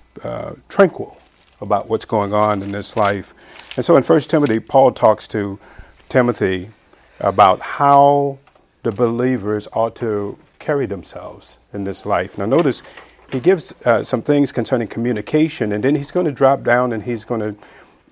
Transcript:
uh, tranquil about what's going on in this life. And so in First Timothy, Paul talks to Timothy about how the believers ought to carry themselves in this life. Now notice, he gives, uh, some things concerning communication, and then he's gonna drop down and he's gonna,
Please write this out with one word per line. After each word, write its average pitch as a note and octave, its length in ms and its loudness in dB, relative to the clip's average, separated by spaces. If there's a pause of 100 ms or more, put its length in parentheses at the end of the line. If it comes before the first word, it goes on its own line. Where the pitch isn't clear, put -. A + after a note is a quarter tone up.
(220)
uh, A#2 300 -10 (160)
tranquil - 480 -8 (460)
about G2+ 260 -4
what's A2 160 -4
going G2+ 300 -2
on G#2 280 0
in G2+ 100 -8
this G2+ 260 -8
life. G2+ 340 -2 (440)
And B2 80 -4
so E3+ 120 4
in C3+ 60 6
First D#3+ 260 2
Timothy, C3+ 320 0
Paul C3 320 4
talks A2 360 2
to G2+ 300 -6 (520)
Timothy G#2+ 580 0 (500)
about G2 420 4
how C#3+ 760 4 (460)
the A#2 100 -2
believers A2+ 800 -2
ought A2+ 240 -2
to G#2 400 -4 (220)
carry C#3+ 280 -2
themselves F#2+ 720 -14 (160)
in G2+ 100 -6
this F#2+ 220 -8
life. F#2 320 -2
Now G2+ 80 -4
notice, C#3 360 2 (480)
he C3+ 100 -4
gives, E3 340 0 (100)
uh, A#2 180 4
some A#2 200 -4
things C#3+ 300 2
concerning A#2 360 -2
communication, A#2+ 840 -2
and G#2+ 120 -2
then C#3 100 4
he's C#3+ 160 -4
gonna F3 220 -2
drop C3 300 2
down B2 300 2
and G#2+ 100 -6
he's A2+ 240 -6
gonna, G#2+ 280 -4 (580)